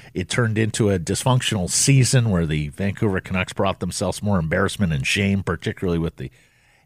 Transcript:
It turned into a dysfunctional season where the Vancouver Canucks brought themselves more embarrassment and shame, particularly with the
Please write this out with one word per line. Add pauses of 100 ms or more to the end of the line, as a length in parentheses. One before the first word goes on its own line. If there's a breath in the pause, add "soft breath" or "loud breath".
(160 loud breath)
It
turned
into
a
dysfunctional
season
where
the
Vancouver
Canucks
brought
themselves
more
embarrassment
and
shame,
particularly
with
the (540 soft breath)